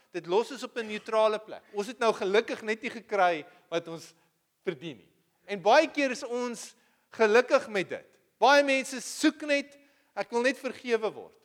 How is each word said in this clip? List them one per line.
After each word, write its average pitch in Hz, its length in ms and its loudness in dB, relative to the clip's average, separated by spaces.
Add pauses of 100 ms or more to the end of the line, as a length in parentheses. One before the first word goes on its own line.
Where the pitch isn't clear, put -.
(120)
dit 165 160 -8
los 214 240 0
ons 240 120 -12
op 247 140 -12
'n 226 100 -6
neutrale 220 520 0
plek. 147 240 -16 (100)
Ons 202 140 -6
het 240 120 -10
nou 226 140 2
gelukkig 220 480 0
net 220 200 -6
nie 240 80 -6
gekry 180 560 0 (240)
wat 165 180 -6
ons 165 260 -14 (500)
verdien 156 340 -10
nie. 80 120 -20 (360)
En 196 160 -10
baie 269 260 6
keer 277 240 -2
is 247 120 -10
ons 240 520 -8 (340)
gelukkig 240 580 2
met 196 220 -4
dit. 107 180 -12 (300)
Baie 285 260 6
mense 269 380 -2
soek - 400 -2
net, 285 360 -2 (380)
"Ek 202 140 -8
wil 233 120 -2
net 262 160 0
vergewe 220 560 -4
word. 101 200 -18 (120)